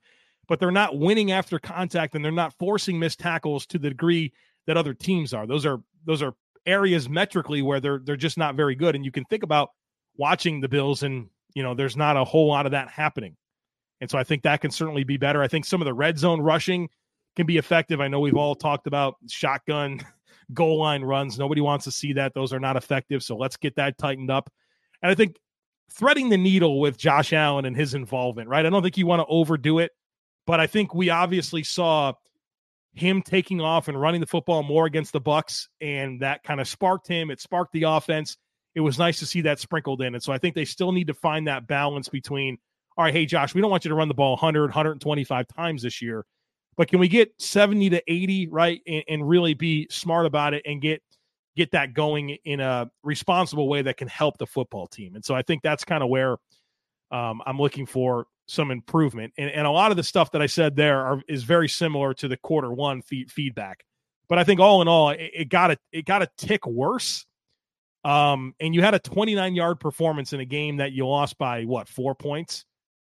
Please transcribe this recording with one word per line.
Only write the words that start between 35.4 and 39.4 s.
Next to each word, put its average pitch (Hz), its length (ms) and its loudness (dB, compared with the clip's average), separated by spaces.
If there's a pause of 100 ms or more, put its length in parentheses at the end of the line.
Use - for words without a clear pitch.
and 139 420 -6
that 139 200 -4
kinda 139 220 -4
sparked 185 420 -2
him. 165 240 -4
It 131 100 -12
sparked 175 320 -4
the 160 120 0
offense. 156 520 0 (380)
It 165 60 -2
was 143 180 2
nice 170 200 2
to 156 80 -8
see 170 160 -2